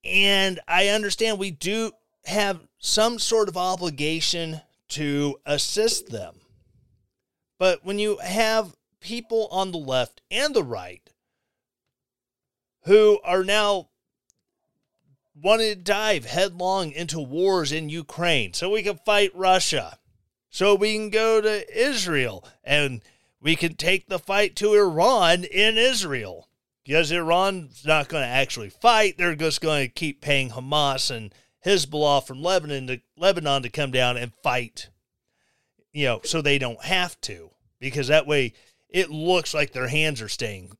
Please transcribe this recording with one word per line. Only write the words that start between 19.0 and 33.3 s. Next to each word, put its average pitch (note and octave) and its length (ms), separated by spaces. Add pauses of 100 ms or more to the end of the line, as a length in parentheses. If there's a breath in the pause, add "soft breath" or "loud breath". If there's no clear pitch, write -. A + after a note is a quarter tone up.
fight G3+ 300
Russia, F3 640 (520)
so G3+ 260
we G#3+ 180
can G#3+ 160
go A3 300
to G#3 360
Israel, F3 680 (160 loud breath)
and C#3 400 (380 soft breath)
we D#3 160
can E3 180
take F#3 340
the F#3 120
fight G3 360
to G#3 180
Iran F3+ 680
in G#3 340
Israel, D3+ 720 (360)
because D3 260
Iran's E3+ 720
not D3+ 240
gonna D3 160
actually B2 460
fight. A3 480
They're F3 160
just D3+ 260
gonna D3 280
keep D3 320
paying C3+ 300
Hamas C3+ 600
and A2 240 (300 soft breath)
Hezbollah D3+ 600
from C3 160
Lebanon D3 460
to, B2+ 140 (160)
Lebanon D#3 480